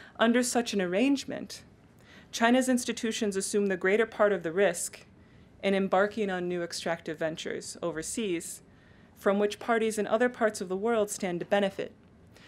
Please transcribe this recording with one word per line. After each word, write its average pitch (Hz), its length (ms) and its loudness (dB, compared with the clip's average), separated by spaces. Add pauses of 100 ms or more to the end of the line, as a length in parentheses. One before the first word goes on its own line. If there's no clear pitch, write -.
(180)
Under 233 240 4
such 240 300 0
an 202 80 0
arrangement, 226 840 -2 (680)
China's 240 380 4
institutions 226 680 -2
assume 202 300 0
the 190 100 0
greater 202 300 2
part 208 260 2
of 180 100 -2
the 165 100 -4
risk 180 520 0 (580)
in 196 120 2
embarking 196 560 2
on 180 180 -4
new 175 140 -2
extractive 170 560 -6
ventures - 640 -6
overseas, 170 800 -4 (540)
from 202 220 2
which 208 220 0
parties 220 380 0
in 202 100 -2
other 233 200 4
parts 220 320 0
of 190 80 -6
the 185 80 -2
world 214 320 0
stand 175 300 -4
to 165 80 -6
benefit 202 460 2 (560)